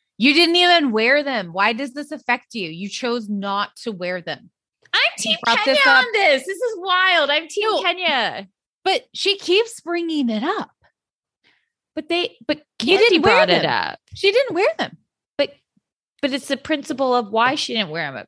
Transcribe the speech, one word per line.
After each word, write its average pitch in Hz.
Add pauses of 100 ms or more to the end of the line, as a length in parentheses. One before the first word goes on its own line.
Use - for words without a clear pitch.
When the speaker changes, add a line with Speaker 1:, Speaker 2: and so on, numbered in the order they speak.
(180)
Speaker 1:
you 262
didn't 339
even 349
wear 240
them. 226
Why 202
does 247
this 285
affect 247
you? 185
You 170
chose 233
not 202
to -
wear 180
them. 160 (420)
Speaker 2:
I'm 427 (160)
Speaker 1:
You -
Speaker 2:
Team 320
Speaker 1:
brought -
Speaker 2:
Kenya 427
Speaker 1:
this 554
up. 508
Speaker 2:
on 466
this. 311
This 381
is 453
wild. 359
I'm 311
Team 415
Speaker 1:
No. 359
Speaker 2:
Kenya. 294 (360)
Speaker 1:
But 370
she 392
keeps 427
bringing 320
it 214
up. 381 (1300)
Speaker 2:
But 302
they, 339
but 294 (200)
Speaker 1:
You 320
Speaker 2:
Kandi -
Speaker 1:
didn't 403
wear 208
Speaker 2:
brought 180
it 170
Speaker 1:
them. 151
Speaker 2:
up. 90 (140)
Speaker 1:
She 392
didn't 480
wear 370 (100)
them. - (400)
Speaker 2:
But, - (720)
but 262
it's 269
the 269
principle 262
of 226
why 233
she -
didn't 208
wear 156
'em 139
up. 104